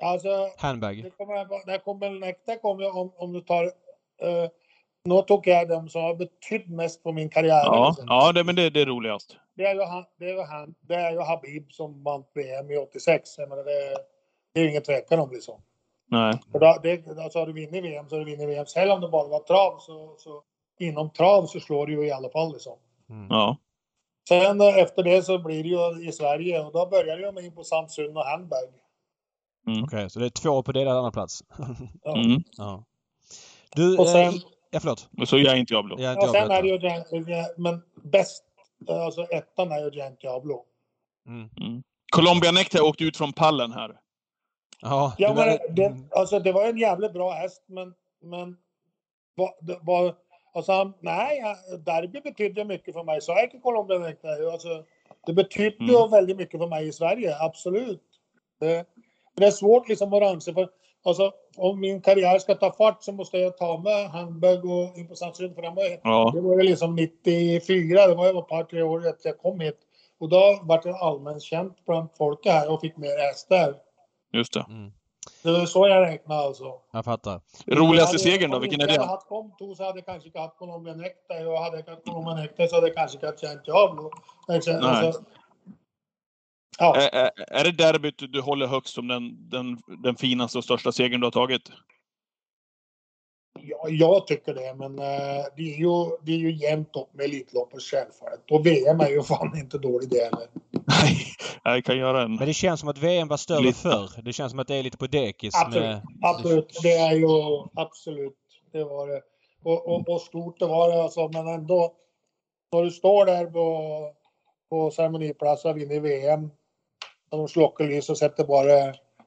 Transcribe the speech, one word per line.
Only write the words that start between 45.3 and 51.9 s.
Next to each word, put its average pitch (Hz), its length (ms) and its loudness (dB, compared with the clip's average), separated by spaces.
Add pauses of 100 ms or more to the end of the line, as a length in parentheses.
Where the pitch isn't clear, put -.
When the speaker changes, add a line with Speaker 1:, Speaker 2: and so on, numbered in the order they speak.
Speaker 1:
men 220 120 4
Speaker 2:
var 220 120 2 (160)
Speaker 1:
det, 190 100 4
Speaker 2:
mm. 131 260 -6
Speaker 1:
alltså, 190 280 0
det 185 120 0
var 196 140 2
en 233 120 -2
jävligt 202 360 0
bra 180 180 -4
häst, 175 360 -10
men... 185 260 -14 (280)
men 175 360 -14 (800)
vad, 180 140 0 (120)
det, 175 200 -10
vad, 175 340 0 (380)
alltså, 175 180 -4
han, 196 280 0
nej, 190 400 -4
ja, 196 380 -10
Derby 170 440 -6